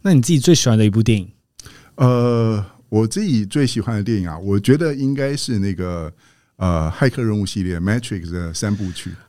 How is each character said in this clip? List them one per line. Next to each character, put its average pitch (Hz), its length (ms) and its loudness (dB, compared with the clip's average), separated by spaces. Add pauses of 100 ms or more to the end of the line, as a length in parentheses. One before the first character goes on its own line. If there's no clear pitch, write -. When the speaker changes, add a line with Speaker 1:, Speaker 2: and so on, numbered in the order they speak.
Speaker 1:
那 196 100 2
你 143 80 6
自 120 120 0
己 151 60 4
最 165 160 6
喜 - 140 2
欢 113 80 4
的 110 80 6
一 104 60 4
部 110 100 2
电 110 160 4
影？ 92 120 -6 (640)
Speaker 2:
呃， 120 680 2 (260)
我 110 180 2
自 196 180 -4
己 117 220 0
最 139 200 0
喜 117 140 -2
欢 110 160 -4
的 104 60 -2
电 107 180 -2
影 90 80 -4
啊， 80 80 -8
我 98 220 0
觉 123 180 4
得 156 180 -2
应 135 200 -2
该 139 220 -2
是 123 240 -4
那 98 120 -2
个， 87 400 -6 (440)
呃， 82 400 0
《骇 135 120 2
客 123 140 -2
任 107 160 0
务》 98 80 -2
系 98 160 -6
列 90 160 -4
《Matrix》 98 520 -4
的 85 220 -8
三 104 220 -4
部 98 180 -6
曲。 87 200 -12 (160)